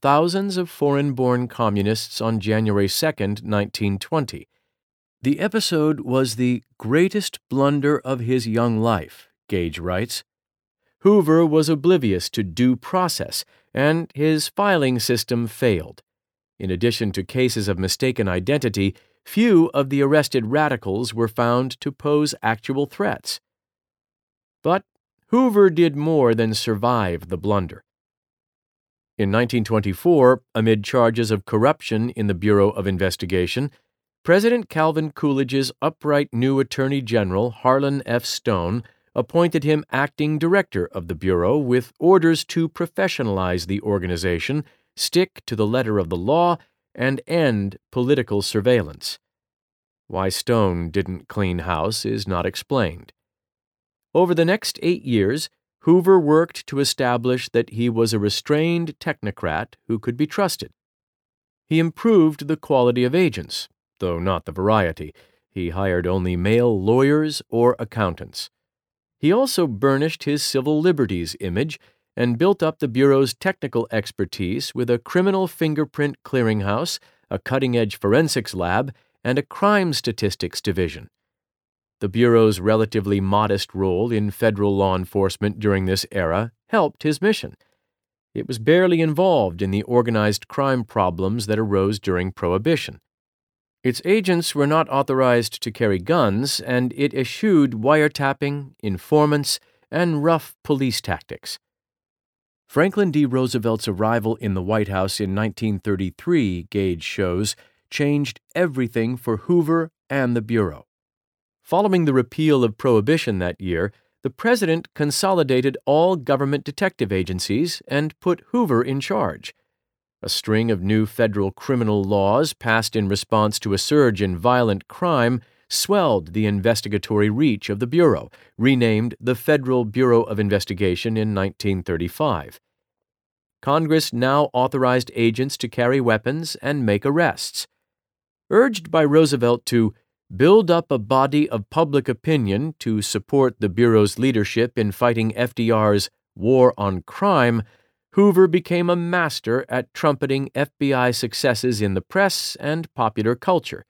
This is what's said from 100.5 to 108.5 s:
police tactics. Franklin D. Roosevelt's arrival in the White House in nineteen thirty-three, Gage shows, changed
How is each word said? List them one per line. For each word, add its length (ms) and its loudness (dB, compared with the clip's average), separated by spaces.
police 380 -2
tactics. 560 -10
Franklin 440 0
D. 160 2
Roosevelt's 600 -2
arrival 500 0
in 180 -4
the 80 -2
White 260 -2
House 320 -2
in 140 -2
nineteen 440 -2
thirty-three, 920 -2
Gage 320 -2
shows, 540 -4
changed 500 -2